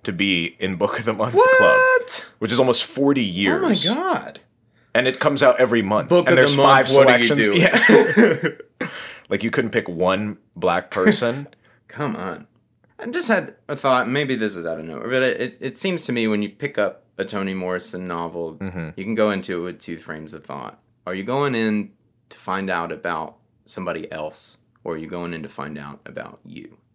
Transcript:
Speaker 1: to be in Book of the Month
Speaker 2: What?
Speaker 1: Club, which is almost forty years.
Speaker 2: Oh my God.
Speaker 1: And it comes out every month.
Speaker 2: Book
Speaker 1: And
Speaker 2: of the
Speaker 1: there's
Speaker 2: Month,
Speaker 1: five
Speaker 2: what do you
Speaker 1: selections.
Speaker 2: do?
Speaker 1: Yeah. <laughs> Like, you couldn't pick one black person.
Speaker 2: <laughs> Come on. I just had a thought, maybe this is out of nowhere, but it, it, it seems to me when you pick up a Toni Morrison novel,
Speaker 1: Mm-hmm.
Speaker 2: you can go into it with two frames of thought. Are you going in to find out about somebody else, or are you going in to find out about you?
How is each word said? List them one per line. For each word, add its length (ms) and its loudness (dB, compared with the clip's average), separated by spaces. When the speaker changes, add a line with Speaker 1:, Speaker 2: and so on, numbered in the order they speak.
Speaker 1:
to 100 -6
be 460 0
in 180 -4
Book 200 -2
of 60 -8
the 100 -2
Month 220 -2
Speaker 2:
What? 220 6
Speaker 1:
Club, 680 2
which 140 -2
is 60 2
almost 260 2
forty 380 0
years. 380 0
Speaker 2:
Oh 60 0
my 80 2
God. 440 -4
Speaker 1:
And 140 2
it 120 -2
comes 240 2
out 160 6
every 220 4
month. 280 0
Speaker 2:
Book 180 6
Speaker 1:
And 20 4
Speaker 2:
of 60 6
the 60 8
Speaker 1:
there's 160 6
Speaker 2:
Month, 300 6
Speaker 1:
five 80 4
Speaker 2:
what 120 10
do 140 6
you 60 4
Speaker 1:
selections. 600 4
Speaker 2:
do? 640 6
Speaker 1:
Yeah. 60 -8
<laughs> 20 -14
Like, 140 -4
you 80 -2
couldn't 200 0
pick 160 0
one 520 0
black 340 -2
person. 560 0
Speaker 2:
<laughs> 180 -20
Come 300 -8
on. 300 -12
I 80 -14
just 220 -6
had 260 -2
a 80 -6
thought, 320 0
maybe 260 -2
this 220 -4
is 80 -10
out 120 -4
of 80 -12
nowhere, 240 -10
but 140 0
it, 180 0
it, 200 -8
it 160 -10
seems 260 -6
to 80 -8
me 160 -2
when 160 0
you 60 -6
pick 280 -8
up 280 -4
a 60 -6
Toni 300 -6
Morrison 560 -8
novel, 460 -8
Speaker 1:
Mm-hmm. 420 -10
Speaker 2:
you 80 -10
can 100 -4
go 160 0
into 300 -6
it 20 -6
with 160 -10
two 180 -12
frames 360 -16
of 100 -18
thought. 380 -14
Are 80 -8
you 80 -8
going 320 -2
in 360 -2
to 80 -20
find 320 -6
out 220 -4
about 460 -8
somebody 460 -10
else, 460 -12
or 120 -8
are 20 -10
you 100 -12
going 260 -8
in 100 -12
to 60 -14
find 280 -12
out 280 -16
about 400 -16
you? 320 -20